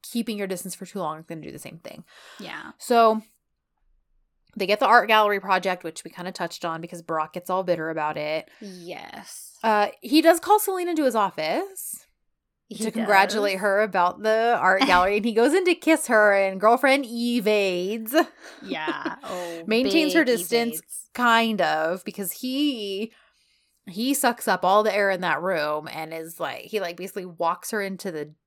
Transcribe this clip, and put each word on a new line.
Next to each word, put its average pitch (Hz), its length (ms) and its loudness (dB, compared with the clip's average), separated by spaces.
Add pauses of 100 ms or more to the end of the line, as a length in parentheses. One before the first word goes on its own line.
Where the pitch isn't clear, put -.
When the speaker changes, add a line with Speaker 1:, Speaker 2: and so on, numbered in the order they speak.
Speaker 1:
keeping 226 340 -6
your 202 100 -4
distance 185 280 -8
for 196 100 -16
too 196 140 -12
long 156 200 -6
is 165 60 -20
gonna 165 160 -12
do - 100 -14
the - 80 -14
same - 200 -18
thing." - 240 -18 (360)
Speaker 2:
Yeah. - 400 -14
Speaker 1:
So 226 420 4 (1400)
they 202 80 -2
get 202 140 0
the - 80 2
art 220 200 6
gallery 214 320 4
project, 190 440 -2
which 160 200 -12
we 165 80 -16
kinda 180 200 -12
touched - 340 -8
on 165 160 -6
because 170 200 -14
Brock 156 320 -4
gets 170 160 -10
all 190 140 -2
bitter 165 260 -2
about 151 280 -4
it. 151 320 -6 (100)
Speaker 2:
Yes. - 1040 -16
Speaker 1:
Uh, 208 240 2 (140)
he 269 200 4
does 330 180 6
call 415 200 4
Celine 370 300 -2
into 311 140 0
his 247 120 2
office 220 920 -4 (600)
Speaker 2:
He 208 180 -10
Speaker 1:
to 220 60 -2
congratulate 202 640 2
Speaker 2:
does. 185 60 -6
Speaker 1:
her 202 200 2
about 185 420 0
the 220 360 2
art 185 220 4
Speaker 2:
<laughs> 269 40 4
Speaker 1:
gallery, 190 320 4
and 214 80 -2
he 233 80 0
goes 233 200 4
in 370 120 2
to 349 100 4
kiss 320 320 0
her, 214 260 6
and 196 280 0
girlfriend 262 440 4
evades. 214 1080 0 (440)
Speaker 2:
Yeah. 160 600 -8
Speaker 1:
<laughs> - 40 -20
Speaker 2:
Oh, 170 440 -10
Speaker 1:
Maintains 277 460 2
her 330 80 6
Speaker 2:
big 247 160 2
Speaker 1:
distance, 233 400 -2
Speaker 2:
evades. - 360 -16
Speaker 1:
kind 226 480 2
of, 160 440 0
because 202 260 -8
he, 233 800 -4 (760)
he 220 260 -2
sucks 262 340 -2
up 185 180 0
all 202 180 6
the 208 120 0
air 202 160 2
in 185 100 -2
that 156 200 -2
room 156 500 -2
and 160 220 -12
is 165 260 -14
like, 135 260 -8
he, 208 140 -6
like, 175 180 -8
basically 180 280 -10
walks 175 460 -6
her 214 100 -2
into 190 300 -8
the 151 220 -10 (140)